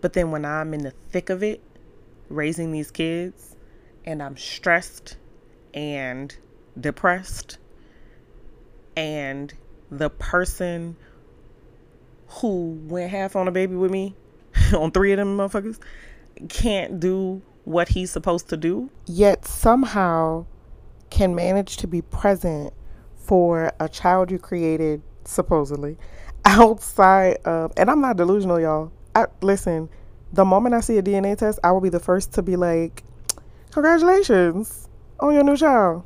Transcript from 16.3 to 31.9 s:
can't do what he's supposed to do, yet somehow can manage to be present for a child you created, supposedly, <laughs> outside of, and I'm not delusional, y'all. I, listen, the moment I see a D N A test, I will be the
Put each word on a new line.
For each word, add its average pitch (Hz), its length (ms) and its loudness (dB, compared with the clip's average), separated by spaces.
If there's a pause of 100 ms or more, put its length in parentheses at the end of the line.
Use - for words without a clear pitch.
can't 196 540 -2
do 190 400 -2 (240)
what 170 240 -2
he's 185 220 -2
supposed 170 380 -4
to 170 60 -4
do, 185 340 -4 (160)
yet 185 400 2
somehow 180 1000 0 (640)
can 185 240 2
manage 185 440 -2
to - 100 -8
be 170 140 -4
present 175 720 -2 (420)
for 170 640 2
a 160 100 -2
child 185 420 0
you 190 60 -4
created, 160 640 -2 (220)
supposedly, 147 760 -4 (240)
<laughs> - 240 -2
outside 190 880 8 (100)
of, 165 320 -2
and 196 120 4
I'm 302 120 4
not 254 140 0
delusional, 180 440 2
y'all. 160 320 0 (240)
I, 226 100 4 (160)
listen, 185 480 -2 (440)
the 190 120 4
moment 220 300 2
I 233 60 0
see 220 160 0
a 196 40 2
D 202 140 -2
N 196 100 0
A 202 100 -2
test, 214 280 -2
I 175 80 4
will 185 100 2
be 185 80 0
the 170 100 -2